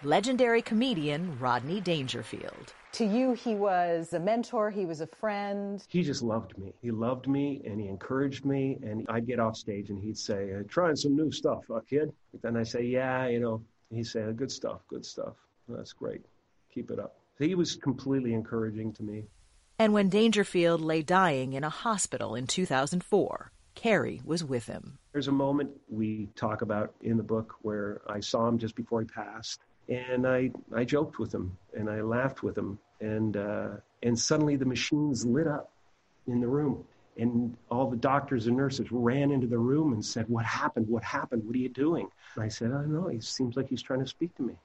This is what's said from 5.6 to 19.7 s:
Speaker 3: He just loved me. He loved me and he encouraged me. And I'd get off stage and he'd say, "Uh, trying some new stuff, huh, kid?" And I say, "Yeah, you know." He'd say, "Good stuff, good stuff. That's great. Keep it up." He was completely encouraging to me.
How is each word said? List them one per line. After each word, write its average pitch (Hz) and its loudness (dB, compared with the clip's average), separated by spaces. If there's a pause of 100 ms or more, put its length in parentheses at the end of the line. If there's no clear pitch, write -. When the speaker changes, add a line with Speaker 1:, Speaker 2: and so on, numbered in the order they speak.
Speaker 3:
He 175 2
just 143 -2
loved 113 -2
me. 95 -12
He 117 -4
loved 120 -2
me 139 0
and 107 -6
he 101 -4
encouraged 135 -2
me. 135 0
And 107 -4
I'd 117 0
get 120 -2
off 110 4
stage 101 -6
and 101 -4
he'd 107 -6
say, 98 -4
"Uh, 101 -6
trying 170 2
some 143 2
new 151 2
stuff, 123 -2
huh, 113 -2
kid?" 147 0 (320)
And 117 0
I 117 2
say, 120 -2
"Yeah, 127 0
you 120 2
know." 113 0 (280)
He'd 113 -4
say, 110 -2
"Good 123 -4
stuff, - -6
good - -10
stuff. - -8 (340)
That's 113 -12
great. - -10 (480)
Keep 117 -8
it 110 -6
up." - -12 (240)
He 165 2
was 175 2
completely 135 0
encouraging 110 -2
to 110 -10
me. 107 -8 (560)